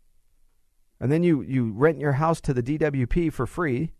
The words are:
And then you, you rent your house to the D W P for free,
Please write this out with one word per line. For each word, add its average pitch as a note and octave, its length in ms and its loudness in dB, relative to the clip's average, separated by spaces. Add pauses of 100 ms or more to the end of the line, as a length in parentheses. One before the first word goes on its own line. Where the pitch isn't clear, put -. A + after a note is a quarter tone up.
(1000)
And B2+ 120 0
then E3 100 2
you, D#3+ 200 4
you A#2+ 300 -2
rent C3+ 260 2
your C#3+ 140 0
house D#3+ 300 0
to C#3+ 120 0
the B2 80 0
D C#3+ 160 -2
W C#3+ 280 0
P E3+ 220 2
for C3+ 180 -4
free, D#3+ 540 -2